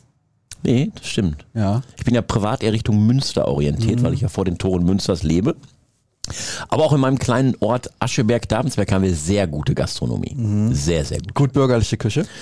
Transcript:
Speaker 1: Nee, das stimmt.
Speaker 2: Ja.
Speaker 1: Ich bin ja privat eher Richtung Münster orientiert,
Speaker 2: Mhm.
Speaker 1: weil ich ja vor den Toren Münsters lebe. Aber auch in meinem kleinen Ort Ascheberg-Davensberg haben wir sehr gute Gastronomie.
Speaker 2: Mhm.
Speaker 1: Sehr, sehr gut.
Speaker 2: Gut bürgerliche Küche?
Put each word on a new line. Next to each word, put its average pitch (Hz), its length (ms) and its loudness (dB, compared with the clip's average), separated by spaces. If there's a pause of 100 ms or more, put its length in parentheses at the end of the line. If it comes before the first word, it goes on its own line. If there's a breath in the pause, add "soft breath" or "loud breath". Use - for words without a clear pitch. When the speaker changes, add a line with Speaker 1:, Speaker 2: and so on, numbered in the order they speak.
(640)
Speaker 1:
Nee, 139 300 2
das - 140 -14
stimmt. 85 460 -4
Speaker 2:
Ja. 107 280 0 (140)
Speaker 1:
Ich - 80 -12
bin 123 120 2
ja 117 60 2
privat 107 420 -2
eher 104 100 2
Richtung 107 320 2
Münster 127 420 2
orientiert, 73 540 0
Speaker 2:
Mhm. - 20 2
Speaker 1:
weil - 100 0
ich 90 80 -2
ja - 60 0
vor 95 160 -2
den 90 140 -2
Toren 90 260 0
Münsters 92 400 0
lebe. 90 320 2 (1120 loud breath)
Aber 139 160 2
auch 143 80 4
in 147 60 4
meinem 135 200 2
kleinen 127 400 2
Ort 117 300 -2 (100)
Ascheberg-Davensberg 117 920 0
haben 95 120 2
wir 92 100 2
sehr 90 340 0
gute 73 280 -2
Gastronomie. - 600 -4
Speaker 2:
Mhm. 107 380 0
Speaker 1:
Sehr, 76 320 0
sehr - 140 -6
gut. - 160 -10
Speaker 2:
Gut 139 180 2
bürgerliche 127 440 2
Küche? 139 280 0 (160 loud breath)